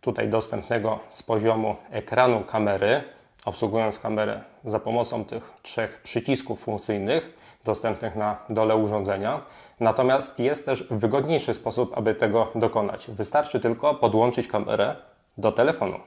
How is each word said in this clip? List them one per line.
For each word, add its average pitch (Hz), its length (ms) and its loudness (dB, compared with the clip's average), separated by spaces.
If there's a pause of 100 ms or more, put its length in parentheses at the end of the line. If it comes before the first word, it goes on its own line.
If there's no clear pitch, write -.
tutaj 110 280 0
dostępnego 110 680 -2 (100)
z - 140 -12
poziomu 110 520 2 (160)
ekranu 117 520 2
kamery, 104 600 2 (420)
obsługując 107 540 -2
kamerę 107 420 -2 (240)
za 110 140 0
pomocą 117 460 -2
tych - 260 -10 (100)
trzech - 400 -6
przycisków 123 580 -4
funkcyjnych 107 760 -2 (280)
dostępnych 110 500 -2
na 104 220 -2 (120)
dole 110 260 4
urządzenia. 104 680 0 (380)
Natomiast 127 600 2
jest 143 260 0
też 131 260 -2
wygodniejszy 131 640 0
sposób, 120 440 -2
aby 107 180 2
tego 110 400 2
dokonać. 107 520 0
Wystarczy 110 520 -2
tylko 123 360 2
podłączyć 117 520 2
kamerę 104 480 0 (420)
do 107 140 2
telefonu. 117 560 0